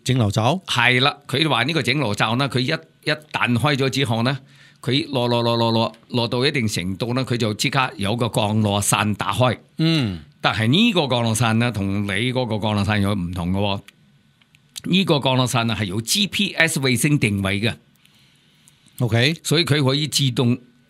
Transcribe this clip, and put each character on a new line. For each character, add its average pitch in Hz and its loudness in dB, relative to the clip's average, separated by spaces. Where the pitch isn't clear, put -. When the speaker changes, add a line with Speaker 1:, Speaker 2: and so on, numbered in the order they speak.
Speaker 1:
整 127 0
流 104 2
罩？ 127 2
Speaker 2:
係 123 4
啦， 143 0
佢 151 0
話 120 2
呢 156 -4
個 151 0
整 123 0
流 107 -2
罩 117 0
呢， 139 0
佢 127 -2
一， 127 0
一 - -8
彈 117 0
開 147 2
咗 135 0
之 131 -2
後 113 0
呢， 131 -2
佢 135 -2
落， 120 0
落， 120 2
落， 117 0
落， 117 2
落， 113 0
落 117 -2
到 123 -2
一 151 2
定 131 -2
程 92 -4
度 120 -4
呢， 131 -2
佢 120 -4
就 113 -2
即 135 -2
刻 131 0
有 98 -2
個 120 -2
降 107 0
落 101 2
傘 104 0
打 - -2
開。 113 2
Speaker 1:
嗯。 143 0
Speaker 2:
但 131 0
係 110 0
呢 214 4
個 175 0
降 123 0
落 113 0
傘 110 2
呢， 120 0
同 98 -4
你 101 -6
嗰 127 -2
個 110 -4
降 107 -2
落 101 2
傘 104 0
有 98 2
唔 90 -4
同 87 -4
嘅 95 0
喎。 101 -2
呢 185 2
個 151 2
降 131 0
落 127 2
傘 117 0
啊， 98 -4
係 110 -2
有 95 -4
G 196 -2
P 196 -2
S 160 0
衛 127 2
星 147 2
定 101 0
位 98 -2
嘅。 110 0
Speaker 1:
OK。 120 2
Speaker 2:
所 147 2
以 170 2
佢 147 2
可 131 2
以 151 -2
自 135 0
動， 120 2